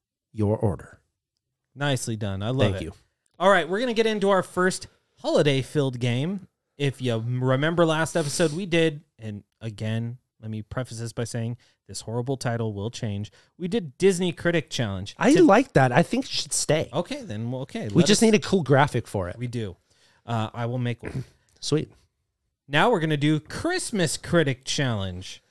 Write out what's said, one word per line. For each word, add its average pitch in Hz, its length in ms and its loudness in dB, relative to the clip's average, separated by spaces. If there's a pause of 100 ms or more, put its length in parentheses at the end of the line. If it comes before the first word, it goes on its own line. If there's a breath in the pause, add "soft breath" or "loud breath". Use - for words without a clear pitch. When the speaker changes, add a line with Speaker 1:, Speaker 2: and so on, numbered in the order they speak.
(340)
Speaker 1:
your 107 240 0
order. - 420 -4 (760)
Speaker 2:
Nicely 131 420 -2
done. 98 260 -6
I 107 60 -4
love 131 220 2
Speaker 1:
Thank 95 60 -2
Speaker 2:
it. 92 60 -6
Speaker 1:
you. 78 100 -10 (460)
Speaker 2:
All 180 100 4
right, 180 180 4
we're 185 120 -2
gonna 247 140 -2
get 220 120 2
into 208 240 0
our 185 140 4
first - 440 -2 (320)
holiday-filled 143 800 2
game. 131 480 -2 (300)
If 139 240 -2
you 123 140 0
m-, 123 280 -2
remember 151 420 2
last 160 300 0
episode, 160 380 0
we 185 120 -6
did, 160 360 0 (180)
and 107 240 -10 (180)
again, 113 560 -6 (240)
let 110 100 -10
me 107 120 -8
preface 120 360 -10
this 117 140 -10
by 120 100 -6
saying 117 340 -6 (300)
this - 140 -14
horrible 120 360 -4
title 117 360 -4
will 101 180 -6
change. 104 400 -6 (260 soft breath)
We 180 100 -6
did 180 300 -4
Disney 185 360 2
Critic 170 360 -2
Challenge. 98 480 -6
Speaker 1:
I 233 180 4
Speaker 2:
To- 359 80 8
Speaker 1:
like 254 300 6
that. 131 180 6
I 139 120 6
think 240 220 -2
it - 60 -10
should - 220 -6
stay. - 380 0
Speaker 2:
Okay, 180 300 -6
then, 117 300 -8
well, 127 100 -8
okay. 196 260 -10
Speaker 1:
We - 140 -2
Speaker 2:
Let 175 60 6
Speaker 1:
just 202 120 4
Speaker 2:
us - 40 4
Speaker 1:
need 220 120 6
a 202 40 6
cool 190 240 0
graphic 135 440 4
for 92 220 -4
it. 92 80 -12
Speaker 2:
We 123 100 -8
do. 113 300 -8 (480)
Uh, 113 280 -4
I 117 120 -6
will 120 140 -4
make 120 240 -4
one. - 200 -8 (180)
<clears throat> - 200 -20
Speaker 1:
Sweet. - 300 -2 (760)
Speaker 2:
Now 156 220 4
we're 220 100 4
gonna 156 180 0
do 151 220 2
Christmas 269 800 -2
Critic 151 480 0
Challenge. 98 840 -4